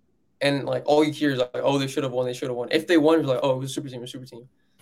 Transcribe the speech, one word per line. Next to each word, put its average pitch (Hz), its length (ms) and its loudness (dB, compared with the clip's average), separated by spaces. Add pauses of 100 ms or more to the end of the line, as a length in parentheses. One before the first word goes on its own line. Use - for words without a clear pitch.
(420)
and, 139 240 0
like, 131 220 -2
all 151 160 6
you 151 100 2
hear 147 160 0
is, 131 80 0
like, 123 160 -2
"Oh, 127 240 0
they 135 80 0
should 135 180 -4
have 123 100 -4
won, 127 120 0
they 123 80 -4
should 131 160 -6
have 120 80 -6
won." 120 140 -6
If 156 160 0
they 175 100 4
won, 160 220 6
it's 139 80 0
like, 123 160 0
"Oh, 139 80 2
it 131 80 0
was 135 100 -8
a - 40 -10
super 139 160 -8
team, 123 120 -12
a 127 60 -12
super 131 180 -16
team." 120 240 -20 (320)